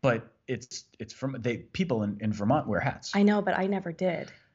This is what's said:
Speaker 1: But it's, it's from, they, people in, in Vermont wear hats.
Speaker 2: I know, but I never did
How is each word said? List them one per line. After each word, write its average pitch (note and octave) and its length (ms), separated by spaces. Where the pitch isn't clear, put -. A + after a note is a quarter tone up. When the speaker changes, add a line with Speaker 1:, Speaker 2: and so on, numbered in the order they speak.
Speaker 1:
But A#2 260
it's, - 380
it's A2 140
from, C3+ 260
they, A#2 180
people C3 460
in, G2+ 180
in G#2+ 120
Vermont A#2 340
wear G2+ 120
hats. - 360
Speaker 2:
I G3+ 80
know, G#3 180
but F#3+ 160
I F#3+ 100
never F#3+ 240
did E3 400